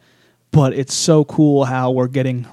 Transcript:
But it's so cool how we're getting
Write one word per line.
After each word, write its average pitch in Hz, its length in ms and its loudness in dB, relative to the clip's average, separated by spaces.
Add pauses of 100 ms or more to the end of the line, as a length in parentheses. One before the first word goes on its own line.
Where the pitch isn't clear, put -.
(520)
But 139 220 4
it's 135 200 -6
so 156 300 2
cool 143 420 2
how 127 260 -2
we're 127 160 0
getting 127 460 -6